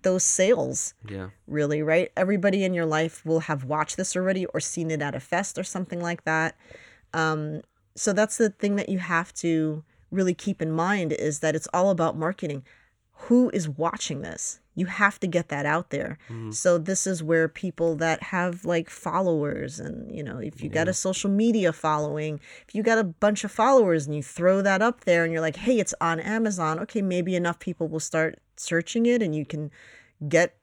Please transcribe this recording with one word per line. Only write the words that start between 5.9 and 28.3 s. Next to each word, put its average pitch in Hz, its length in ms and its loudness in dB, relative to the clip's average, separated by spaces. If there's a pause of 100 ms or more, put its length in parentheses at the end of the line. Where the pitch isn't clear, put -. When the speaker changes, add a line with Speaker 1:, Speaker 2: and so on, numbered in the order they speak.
Speaker 1:
like 170 240 -4
that. 160 320 0 (580)
Um, 156 480 -2 (340)
so - 180 0
that's 208 240 2
the 214 140 4
thing 202 260 0
that 196 100 -2
you 190 120 0
have 170 340 -2
to 156 500 0 (280)
really 185 220 2
keep - 280 -4
in 160 100 0
mind, 170 400 0
is 147 280 -2
that 156 160 0
it's - 180 -4
all 180 160 4
about 165 280 2
marketing. 156 460 -4 (600)
Who 240 260 6
is 165 180 -2
watching 143 540 -4
this? - 400 -10 (140)
You 180 100 0
have 202 360 0
to 190 60 -2
get 170 220 0
that 143 160 -2
out 156 240 0
there. 143 280 -6 (120)
Speaker 2:
Mm-hmm. 113 220 -8
Speaker 1:
So 175 260 0
this 175 280 -2
is 180 160 -2
where 160 280 2
people 170 480 -2
that 160 260 0
have, 180 400 -4
like, 170 260 0
followers 160 920 -2
and, - 360 -10
you 151 80 -10
know, 127 140 -10
if - 260 -10
you 151 60 -6
got 214 180 0
Speaker 2:
Yeah. 185 40 0
Speaker 1:
a - 20 -2
social 190 360 -2
media 208 440 4
following, 151 640 -2 (280)
if - 60 -20
you 214 100 -2
got 226 140 4
a 220 60 2
bunch 202 400 0
of 202 80 -6
followers 214 540 6
and 147 100 -6
you 147 80 -6
throw 185 380 2
that 190 200 2
up 240 220 0
there 170 220 4
and 165 80 -2
you're 160 80 0
like, 160 160 -2
"Hey, 226 220 2
it's - 200 -2
on 165 220 0
Amazon," 180 580 0
okay, 214 220 -4
maybe 180 340 0
enough 175 240 0
people 165 300 -4
will 160 100 -4
start 160 400 -2 (160)